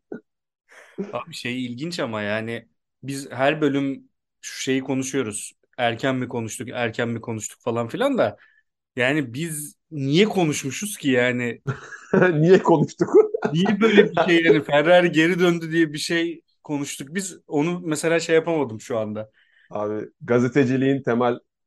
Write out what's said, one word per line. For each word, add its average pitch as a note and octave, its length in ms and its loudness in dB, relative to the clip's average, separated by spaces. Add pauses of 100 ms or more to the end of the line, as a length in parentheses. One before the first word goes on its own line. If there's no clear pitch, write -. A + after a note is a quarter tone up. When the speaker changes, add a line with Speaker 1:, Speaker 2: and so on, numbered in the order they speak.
(1120)
Speaker 1:
Abi C3+ 200 -8
şey B2 320 -6
ilginç D3+ 340 -8
ama A2+ 220 -4
yani A2 460 -4 (360)
biz C#3 280 -10
her C#3+ 300 0
bölüm C#3 480 -2 (320)
şu - 200 -14
şeyi C3+ 200 0
konuşuyoruz. C3 720 -6 (240)
Erken B2 380 0
mi B2+ 120 -6
konuştuk, A#2 460 -8
erken A#2 360 -4
mi A#2 120 -6
konuştuk - 400 -10
falan A#2 260 -4
filan A#3+ 300 -2
da. B2 200 0 (580)
Yani B2+ 380 0
biz D3+ 420 -8 (160)
niye D3+ 340 2
konuşmuşuz D3 720 -2
ki C#3+ 120 -2
yani? B2 520 0 (520)
Speaker 2:
<laughs> F3+ 200 4
Niye E3+ 300 6
konuştuk? - 460 2 (220)
<laughs> - 220 -4
Speaker 1:
Niye G3 280 2
böyle G#3 300 6
bir E3 140 0
şey E3+ 180 4
yani, D#3 200 6
Ferrari E3 480 4
geri E3 280 2
döndü E3+ 320 0
diye D#3+ 220 2
bir D#3 40 -8
şey E3 440 -4 (220)
konuştuk? C#3+ 480 -8
Biz F#3 360 -8
onu E3 360 -2
mesela E3 360 0
şey E3 160 2
yapamadım D#3 460 0
şu A#2+ 160 -6
anda. G#2+ 340 -6 (380)
Speaker 2:
Abi G#2+ 400 -6 (120)
gazeteciliğin C3 840 2
temel B2 360 0 (280)